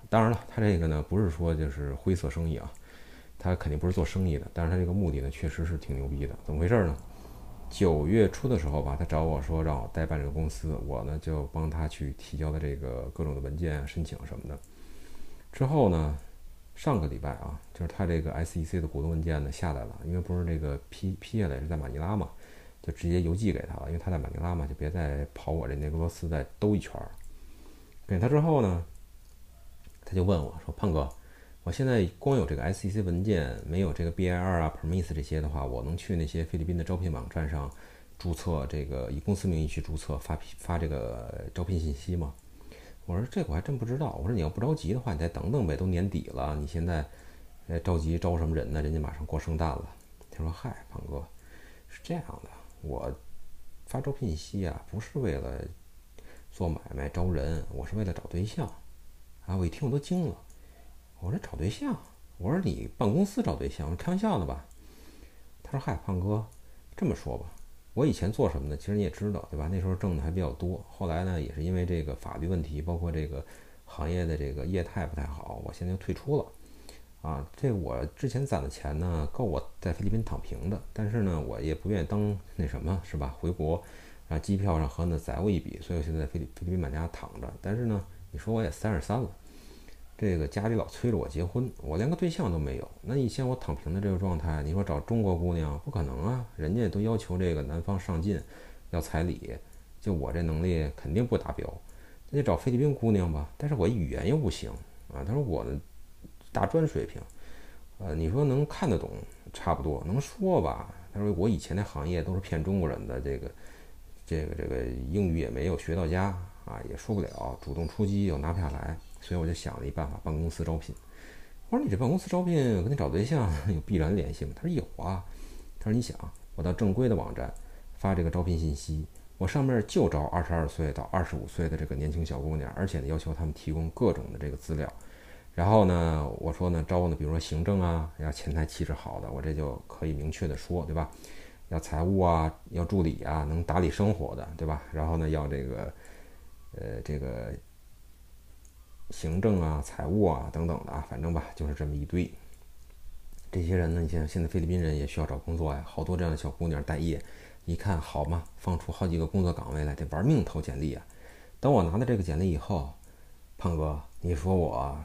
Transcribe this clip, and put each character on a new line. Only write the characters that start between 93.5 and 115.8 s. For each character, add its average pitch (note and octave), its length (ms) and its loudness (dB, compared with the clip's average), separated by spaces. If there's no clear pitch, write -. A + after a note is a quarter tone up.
躺 - 180 -4
平 D2+ 200 -4
的 F#2+ 80 0
这 G2+ 100 2
个 F#2 60 2
状 F2+ 200 2
态， D#2 260 0
你 D2+ 100 0
说 G2+ 100 2
找 D2+ 160 0
中 A#2 240 2
国 G2 100 4
姑 F2 200 2
娘 D#2 260 0
不 - 100 -8
可 F#2+ 140 0
能 C2+ 220 -2
啊， B2 200 0
人 D#2 180 2
家 A2+ 140 4
都 G2 100 0
要 A2 180 2
求 F2+ 200 -2
这 F2+ 160 4
个 D2+ 80 0
男 D2 200 -2
方 G2 160 0
上 E2+ 240 0
进， F#2+ 160 2
要 E2+ 100 0
彩 D#2+ 240 0
礼， - 320 -2
就 G2+ 120 2
我 C#2 160 0
这 E2 120 0
能 D#2+ 200 2
力 E2 320 2
肯 - 200 -4
定 A2+ 120 4
不 A2 120 4
达 - 160 -4
标。 - 200 -4
那 C#3+ 80 0
就 C#3+ 60 6
找 F2 140 6
菲 - 120 0
律 A#2+ 80 6
宾 C#3+ 160 6
姑 A2+ 180 4
娘 F#2 200 6
吧， D2+ 260 -2
但 D3 100 -2
是 D3 80 0
我 F#2 120 4
语 G2 220 2
言 C#2 180 -2
又 C3+ 100 6
不 C#3 120 2
行 - 200 -4
啊。 C2+ 120 -4
他 F#2 60 0
说 C#3 100 2
我 D#2 240 0
大 - 140 4
专 D#3+ 200 6
水 D2 200 0
平， - 160 -8
呃， F#2+ 140 -4
你 D#2+ 160 2
说 B2+ 140 4
能 C#3+ 220 4
看 - 240 0
得 F#2 80 6
懂 - 140 -6
差 - 200 0
不 C#2 80 0
多， C#2+ 240 0
能 F#2+ 140 0
说 F3+ 420 2
吧？ - 320 -2
他 G2+ 80 -2
说 G#2 100 4
我 F#2 160 4
以 G#2+ 100 4
前 - 160 -6
那 G2 80 2
行 C#2+ 240 -4
业 E2+ 160 2
都 F2+ 120 -2
是 F#2+ 80 0
骗 E2 200 0
中 F#2+ 200 2
国 D#2+ 80 2
人 - 180 -4
的， B1 140 -2
这 C#2 160 -2
个， A#1 120 -6
这 D#2 200 0
个， D#2+ 80 -4
这 - 140 -2
个 B1+ 160 0
英 C2 460 2
语 E2 100 4
也 C2 100 0
没 B1+ 180 0
有 F#2 100 2
学 - 180 -2